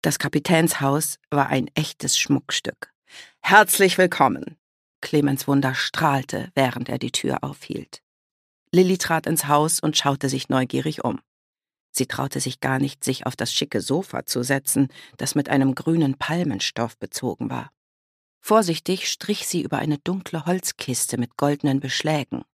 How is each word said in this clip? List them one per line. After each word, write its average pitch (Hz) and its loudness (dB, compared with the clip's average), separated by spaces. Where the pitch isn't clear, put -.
Das - 0
Kapitänshaus 151 2
war 143 2
ein 135 0
echtes - -2
Schmuckstück. - -2
„Herzlich 196 6
willkommen!“ 151 2
Clemens 143 0
Wunder 139 2
strahlte, 139 -2
während 131 0
er 123 -4
die 123 -4
Tür - -2
aufhielt. - -10
Lilly 185 6
trat 160 -2
ins 160 0
Haus 147 4
und 156 0
schaute 139 0
sich 135 -6
neugierig 131 -2
um. 117 -2
Sie 127 0
traute 139 -4
sich 131 -6
gar 131 0
nicht, 139 -4
sich - -4
auf 127 -4
das 127 -4
schicke - -2
Sofa - -4
zu 123 -2
setzen, 139 0
das - -4
mit 143 0
einem 135 2
grünen 160 0
Palmenstoff 123 -4
bezogen - -6
war. 127 -8
Vorsichtig 185 0
strich - -6
sie 180 -2
über - -2
eine 151 0
dunkle 180 -6
Holzkiste - -4
mit 120 -4
goldenen 143 2
Beschlägen. 143 -2